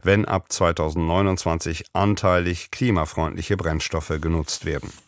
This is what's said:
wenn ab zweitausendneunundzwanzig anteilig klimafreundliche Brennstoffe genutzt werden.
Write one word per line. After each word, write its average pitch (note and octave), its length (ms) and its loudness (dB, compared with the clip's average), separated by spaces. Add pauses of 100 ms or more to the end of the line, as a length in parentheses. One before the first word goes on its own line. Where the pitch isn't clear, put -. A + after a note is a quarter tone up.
wenn G2+ 220 4
ab - 260 -2
zweitausendneunundzwanzig E2 1400 0
anteilig F2+ 760 2
klimafreundliche F2+ 880 0
Brennstoffe D#2+ 640 -2
genutzt D#2+ 440 -2
werden. C#2+ 260 -6 (160)